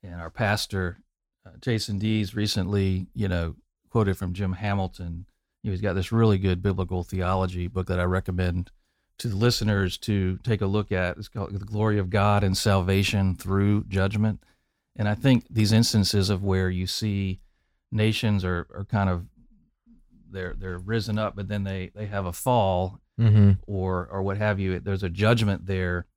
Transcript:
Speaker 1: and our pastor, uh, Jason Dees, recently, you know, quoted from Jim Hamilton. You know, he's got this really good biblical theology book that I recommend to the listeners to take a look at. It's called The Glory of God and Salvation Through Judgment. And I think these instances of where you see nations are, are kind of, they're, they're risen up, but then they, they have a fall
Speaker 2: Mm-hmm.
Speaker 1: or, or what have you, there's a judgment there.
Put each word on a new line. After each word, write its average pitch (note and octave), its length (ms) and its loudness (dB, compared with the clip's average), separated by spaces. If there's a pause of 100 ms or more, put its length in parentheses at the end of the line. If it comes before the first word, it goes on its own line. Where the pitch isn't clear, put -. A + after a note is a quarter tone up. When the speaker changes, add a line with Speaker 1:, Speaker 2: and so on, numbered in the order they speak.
Speaker 1:
and F2 160 -12
our E2 120 -10
pastor, G2+ 640 -2 (480)
uh, E2+ 60 -20 (100)
Jason A2 380 -2
Dees, G#2+ 360 0
recently, F#2+ 760 0
you G#2 160 -4
know, E2+ 260 -2 (340)
quoted G2 280 2
from F2+ 160 -6
Jim F#2 180 -2
Hamilton. F#2 720 -6 (380)
You A2 60 -4
know, - 20 -2
he's F#2 100 -4
got G2+ 120 0
this F#2 180 -2
really A2+ 260 6
good F#2 240 0
biblical F#2 420 -2
theology F2+ 640 -2
book F#2 200 -4
that F2+ 120 -2
I F2 40 0
recommend F2+ 640 -2 (480)
to A#2+ 120 -6
the G2 60 -4
listeners G#2 640 2
to F#2+ 440 0
take G#2+ 180 -2
a G2+ 60 -2
look G2+ 240 -2
at. F2+ 260 -2
It's G#2+ 120 -14
called G2 240 -8
The G2 120 -6
Glory G#2+ 320 0
of F#2 120 0
God G2+ 340 4
and F#2+ 120 2
Salvation F#2+ 760 2
Through G2+ 520 0
Judgment. G2+ 580 0 (520)
And G#2 140 -2
I G#2+ 60 0
think B2+ 340 2
these G#2+ 220 2
instances G#2 580 4
of G2 140 0
where F#2+ 260 2
you F#2 160 -2
see G2 540 -4 (520)
nations G#2+ 540 2
are, F2 300 -2
are G2 100 -8
kind G2 240 2
of, F2 160 -2 (1040)
they're, F2+ 260 -10
they're F#2 220 -8
risen G#2 400 -4
up, G#2+ 180 -4
but G2+ 120 -8
then G#2 160 -4
they, F#2+ 320 -6
they G#2+ 120 -10
have G2 180 -4
a F2+ 80 -6
fall F#2+ 680 0 (200)
Speaker 2:
Mm-hmm. G#2+ 340 8 (120)
Speaker 1:
or, F#2 460 -2
or G2 100 -4
what G2 160 -2
have G#2 220 0
you, F#2 200 -2
there's G2 220 -4
a F#2+ 80 -4
judgment G#2 560 2
there. F2+ 400 -4 (120)